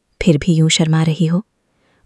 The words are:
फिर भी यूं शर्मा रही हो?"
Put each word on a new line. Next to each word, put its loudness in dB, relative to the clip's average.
फिर 2
भी 0
यूं 2
शर्मा 0
रही -2
हो?" -2